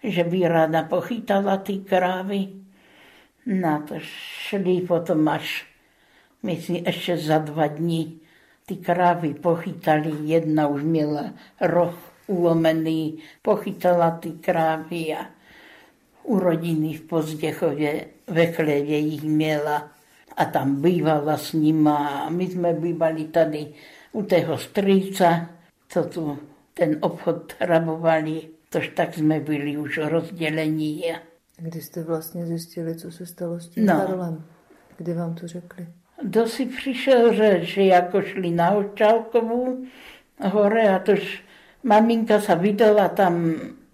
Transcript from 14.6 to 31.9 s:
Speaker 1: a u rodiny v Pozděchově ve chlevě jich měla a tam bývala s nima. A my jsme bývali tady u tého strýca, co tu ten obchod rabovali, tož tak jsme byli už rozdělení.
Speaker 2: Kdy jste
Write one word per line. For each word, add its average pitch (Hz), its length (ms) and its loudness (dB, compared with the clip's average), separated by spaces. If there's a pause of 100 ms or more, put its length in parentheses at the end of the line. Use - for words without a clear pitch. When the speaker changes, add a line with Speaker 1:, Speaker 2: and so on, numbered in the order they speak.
Speaker 1:
a 190 120 -10 (960)
u 202 160 0
rodiny 160 560 0
v - 60 -12
Pozděchově 156 1040 -2 (220)
ve 170 200 2
chlevě 151 520 0
jich 151 240 -2
měla 151 680 0 (480)
a 170 80 2
tam 139 380 0
bývala 156 540 2
s - 160 -8
nima. 151 560 2
A 139 220 -6
my 180 160 -2
jsme 175 260 0
bývali 160 520 -2
tady 151 420 0 (460)
u 220 100 -4
tého 165 360 2
strýca, 190 920 2 (380)
co 165 160 0
tu 151 340 -6 (360)
ten 302 260 0
obchod - 600 -4
rabovali, 160 840 0 (280)
tož - 180 -4
tak 170 260 -4
jsme 156 260 0
byli 147 360 -4
už 147 220 -6
rozdělení. 156 1080 -2 (520)
Speaker 2:
Kdy 165 240 -10
jste - 220 -12